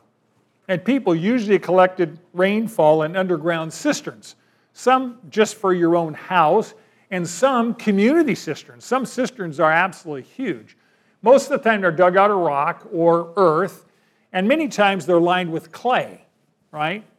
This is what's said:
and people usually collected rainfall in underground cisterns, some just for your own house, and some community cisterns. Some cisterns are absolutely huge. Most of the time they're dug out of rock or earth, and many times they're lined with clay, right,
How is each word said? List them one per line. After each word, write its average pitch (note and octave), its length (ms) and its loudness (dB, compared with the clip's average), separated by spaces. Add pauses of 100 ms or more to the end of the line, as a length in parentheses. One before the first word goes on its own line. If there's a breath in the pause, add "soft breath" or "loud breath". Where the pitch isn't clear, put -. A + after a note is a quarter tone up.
(680)
and F3+ 140 -2
people A3 320 0
usually G3+ 440 0
collected F3+ 600 0 (140)
rainfall F3+ 680 0
in D#3+ 140 -6
underground E3 560 -2
cisterns, - 640 -8 (360)
some C4 460 -2 (100)
just G#3 280 -2
for F#3 180 0
your E3+ 220 2
own E3 180 -4
house, F3+ 600 0 (360 soft breath)
and F3 180 -4
some A#3+ 460 0
community A3 640 2
cisterns. - 480 -12
Some B3+ 200 -2
cisterns F#3+ 540 -6
are D#3 140 4
absolutely E3 500 -2
huge. B2 540 -10 (460)
Most B3+ 280 4
of C#4 100 -2
the - 80 -2
time G#3+ 120 2
they're F#3 100 0
dug F3+ 260 2
out G3 140 6
of G3+ 80 0
rock D#3+ 540 -2
or E3+ 440 0
earth, F3 500 0 (460)
and F#3 140 -2
many D4 220 0
times G3 360 0
they're E3+ 160 4
lined F3 320 0
with D#3+ 200 -10
clay, D#3 520 -4 (460)
right, D#3+ 340 -6 (140)